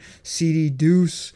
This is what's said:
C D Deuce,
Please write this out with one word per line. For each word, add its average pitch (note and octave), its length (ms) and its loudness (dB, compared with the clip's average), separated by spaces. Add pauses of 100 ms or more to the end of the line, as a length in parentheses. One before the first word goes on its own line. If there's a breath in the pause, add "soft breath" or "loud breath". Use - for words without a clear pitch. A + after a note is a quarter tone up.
(220 loud breath)
C E3 300 -2
D D#3 180 0
Deuce, D#3+ 640 0